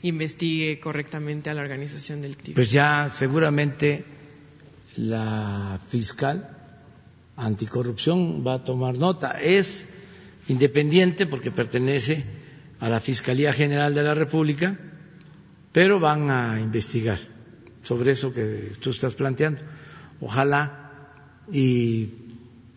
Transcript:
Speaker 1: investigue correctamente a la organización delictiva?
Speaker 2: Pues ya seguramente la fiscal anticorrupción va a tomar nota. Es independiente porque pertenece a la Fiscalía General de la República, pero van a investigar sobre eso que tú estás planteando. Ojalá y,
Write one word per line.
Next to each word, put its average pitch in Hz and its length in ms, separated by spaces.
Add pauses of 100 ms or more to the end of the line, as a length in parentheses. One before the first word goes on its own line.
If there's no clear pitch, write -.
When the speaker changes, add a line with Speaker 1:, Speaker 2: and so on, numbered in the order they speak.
Speaker 1:
investigue 160 760
correctamente 151 680
a 151 40
la 151 80
organización 147 600
delictiva? - 340
Speaker 2:
Pues 117 160
ya 147 420
seguramente 147 920 (920)
la 107 920
fiscal 139 640 (840)
anticorrupción 123 1080
va 127 80
a 131 100
tomar 127 320
nota. 147 440
Es 185 460 (640)
independiente 147 760
porque 123 240
pertenece 127 760 (560)
a 113 80
la 113 120
Fiscalía 135 520
General 143 420
de 147 80
la 151 120
República, 156 640 (960)
pero 185 280
van 151 300
a 117 300
investigar 110 580 (640)
sobre 123 300
eso 131 200
que 107 480
tú 135 100
estás 123 240
planteando. 139 480 (580)
Ojalá 143 640 (680)
y, 120 580 (680)